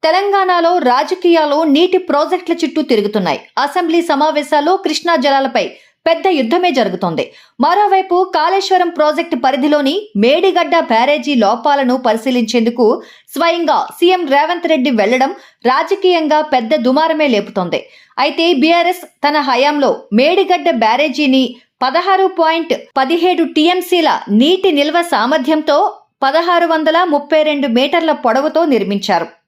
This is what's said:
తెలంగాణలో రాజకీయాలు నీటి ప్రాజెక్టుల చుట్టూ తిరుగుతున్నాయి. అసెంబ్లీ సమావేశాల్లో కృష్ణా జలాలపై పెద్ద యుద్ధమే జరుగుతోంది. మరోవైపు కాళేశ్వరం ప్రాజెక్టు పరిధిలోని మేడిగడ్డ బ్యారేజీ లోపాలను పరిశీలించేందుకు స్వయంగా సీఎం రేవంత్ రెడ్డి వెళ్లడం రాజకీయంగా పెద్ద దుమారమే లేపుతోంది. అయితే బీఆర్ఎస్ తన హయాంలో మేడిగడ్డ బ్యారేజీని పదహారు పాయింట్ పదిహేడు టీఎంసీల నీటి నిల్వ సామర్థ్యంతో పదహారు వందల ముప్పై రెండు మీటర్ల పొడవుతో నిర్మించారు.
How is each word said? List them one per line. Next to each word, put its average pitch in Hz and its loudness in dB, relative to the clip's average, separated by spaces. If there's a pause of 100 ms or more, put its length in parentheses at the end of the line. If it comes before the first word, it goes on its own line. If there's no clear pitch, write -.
తెలంగాణలో 370 2
రాజకీయాలు 302 0
నీటి 330 2
ప్రాజెక్టుల 330 -2
చుట్టూ - -4
తిరుగుతున్నాయి. 202 -2 (180)
అసెంబ్లీ 320 0
సమావేశాల్లో 302 0
కృష్ణా 339 -2
జలాలపై 269 0 (360)
పెద్ద 330 0
యుద్ధమే 339 0
జరుగుతోంది. 180 -2 (300)
మరోవైపు 381 0
కాళేశ్వరం 359 0
ప్రాజెక్టు 302 -2
పరిధిలోని 285 -2
మేడిగడ్డ 330 2
బ్యారేజీ 269 0
లోపాలను 247 0
పరిశీలించేందుకు 233 0 (320)
స్వయంగా 330 0
సీఎం 359 0
రేవంత్ 320 0
రెడ్డి 294 0
వెళ్లడం 247 0 (340)
రాజకీయంగా 330 0
పెద్ద 254 -2
దుమారమే 302 0
లేపుతోంది. 196 -2 (340)
అయితే 330 0
బీఆర్ఎస్ 339 0 (200)
తన 294 0
హయాంలో 269 0 (100)
మేడిగడ్డ 339 2
బ్యారేజీని 262 0 (280)
పదహారు 370 0 (120)
పాయింట్ 330 0 (240)
పదిహేడు 330 0
టీఎంసీల 330 0 (100)
నీటి 339 2
నిల్వ 302 0
సామర్థ్యంతో 311 0 (300)
పదహారు 339 0
వందల 320 0
ముప్పై 302 0
రెండు 294 -2
మీటర్ల 294 0
పొడవుతో 294 0
నిర్మించారు. 196 -2 (200)